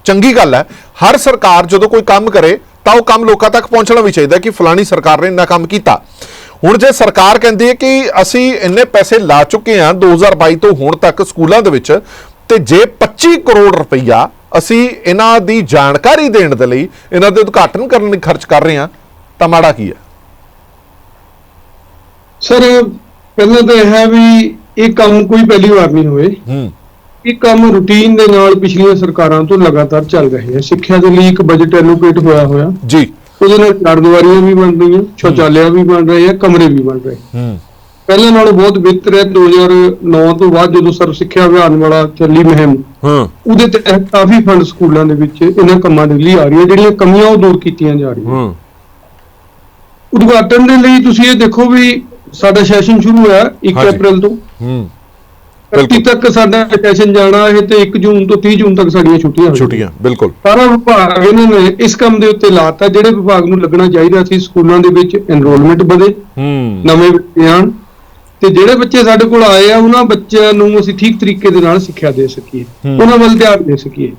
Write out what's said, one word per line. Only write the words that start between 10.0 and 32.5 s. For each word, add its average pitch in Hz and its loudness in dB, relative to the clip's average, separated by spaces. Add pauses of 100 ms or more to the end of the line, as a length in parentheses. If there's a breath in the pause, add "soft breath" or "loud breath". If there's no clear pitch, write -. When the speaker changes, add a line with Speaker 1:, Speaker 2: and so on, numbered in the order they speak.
Speaker 1:
ਹਜ਼ਾਰ 185 2
ਬਾਈ 156 0
ਤੋਂ 202 2
ਹੁਣ 143 -4
ਤੱਕ 175 -2
ਸਕੂਲਾਂ 170 0
ਦੇ 196 0
ਵਿੱਚ, 151 -2 (480 loud breath)
ਤੇ 226 0
ਜੇ 165 0
ਪੱਚੀ 320 -2
ਕਰੋੜ 202 2
ਰੁਪਈਆ 127 -2 (280)
ਅਸੀਂ 233 -2 (180)
ਇਹਨਾਂ 220 0
ਦੀ 214 -4
ਜਾਣਕਾਰੀ 151 0
ਦੇਣ 185 0
ਦੇ 123 -2
ਲਈ, 127 -4 (240 soft breath)
ਇਹਨਾਂ 185 0
ਦੇ 196 0
ਉਦਘਾਟਨ 208 -2
ਕਰਨ 208 -2
ਲਈ 202 -4
ਖਰਚ 156 -6
ਕਰ 151 0
ਰਹੇ 160 -2
ਹਾਂ, 143 -6 (500)
ਤਾਂ 170 -2
ਮਾੜਾ 165 2
ਕੀ 107 -8
ਹੈ? - -12 (2500)
Speaker 2:
ਸਰ, 247 0 (540)
ਪਹਿਲਾਂ 226 2
ਤਾਂ 233 2
ਇਹ 214 2
ਹੈ 220 2
ਵੀ 226 2 (240)
ਇਹ 226 0
ਕੰਮ 208 0
ਕੋਈ 226 2
ਪਹਿਲੀ 208 2
ਵਾਰ 185 2
ਨਹੀਂ 156 0
ਹੋਏ। 151 -2 (120)
Speaker 1:
ਹੂੰ। 127 -8 (540)
Speaker 2:
ਇਹ 240 -4
ਕੰਮ 226 2
ਰੂਟੀਨ 208 0
ਦੇ 214 2
ਨਾਲ 196 2
ਪਿਛਲੀਆਂ 190 0
ਸਰਕਾਰਾਂ 160 -2
ਤੋਂ 190 0
ਲਗਾਤਾਰ 151 0
ਚੱਲ 151 -2
ਰਹੇ 123 -6
ਆ। 139 -2
ਸਿੱਖਿਆ 180 -2
ਦੇ 180 2
ਲਈ 185 2
ਇੱਕ 185 0
ਬਜਟ 165 0
ਐਲੋਕੇਟ 170 2
ਹੋਇਆ 156 2
ਹੋਇਆ। 143 -2 (140)